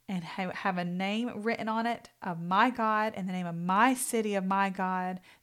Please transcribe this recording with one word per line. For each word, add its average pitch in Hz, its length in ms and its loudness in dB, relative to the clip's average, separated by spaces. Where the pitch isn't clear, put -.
and 185 160 -4
ha-, 180 300 -6
have 185 260 -2
a 175 40 -2
name 202 600 -2
written 220 260 -2
on 226 160 0
it 233 240 -4
of 170 180 -4
my 196 300 4
God 220 440 0
and 190 140 -4
the 185 40 -2
name 185 120 -2
of 170 100 -4
my 190 380 4
city 220 400 0
of 190 100 2
my 190 280 2
God, 185 480 -2